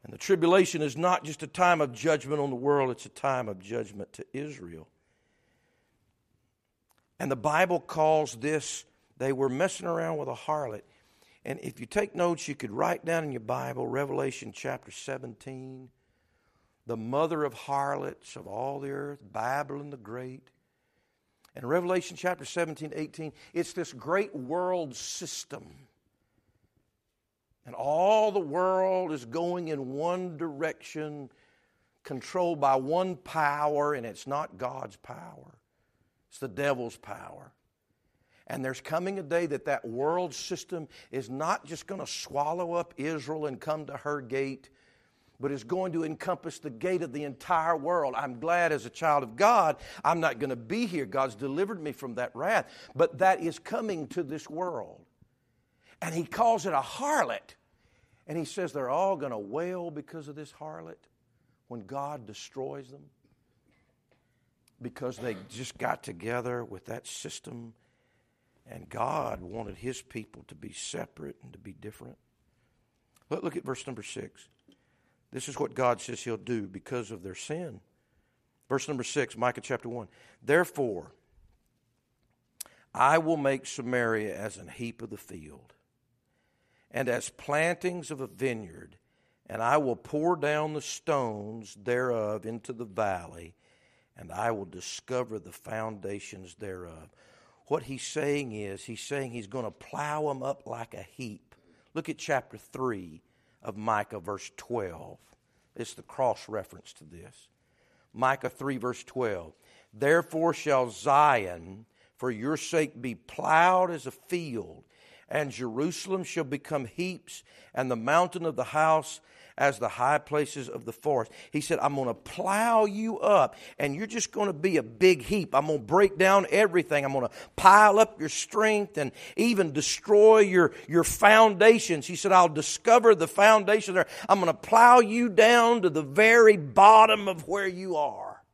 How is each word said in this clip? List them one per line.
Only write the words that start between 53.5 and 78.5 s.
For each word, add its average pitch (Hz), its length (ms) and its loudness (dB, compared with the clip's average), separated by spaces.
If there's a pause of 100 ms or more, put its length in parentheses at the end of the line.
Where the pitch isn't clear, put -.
coming 208 480 -6
to 175 160 -6
this 147 260 -10
world. 156 560 -8 (960)
And 165 140 -8
he 170 80 -2
calls 226 420 2
it 180 80 -2
a 135 80 2
harlot. 226 720 -2 (720)
And 151 120 -8
he 156 80 -4
says 170 280 -6
they're 131 180 -4
all 190 240 0
gonna 135 240 -6
wail 170 500 -6
because 147 380 -14
of 143 80 -16
this 147 180 -18
harlot 160 480 -16 (640)
when 113 200 -14
God 139 400 -10
destroys 135 640 -14
them, 147 180 -20 (1700)
because 123 380 -10
they 117 180 -6 (140)
just 120 300 -14
got - 240 -4
together 120 600 -6
with 92 220 -16
that - 220 -12
system, 120 640 -14 (960)
and 87 180 -18
God 117 540 -6
wanted 101 360 -12
his 123 260 -10
people - 440 -16
to - 60 -20
be - 200 -18
separate - 680 -12
and 127 120 -20
to - 40 -20
be 107 160 -20
different. - 460 -18 (1080)
But 151 140 -4
look 165 140 -6
at - 60 -8
verse - 240 -8
number 110 160 -12
six. - 440 -16 (840)
This 131 180 -12
is - 100 -12
what 120 140 -4
God 123 260 0
says - 220 -12
he'll 113 160 -8
do 104 300 -6
because 104 420 -10
of 95 140 -14
their 95 100 -12
sin. 151 480 -12 (840)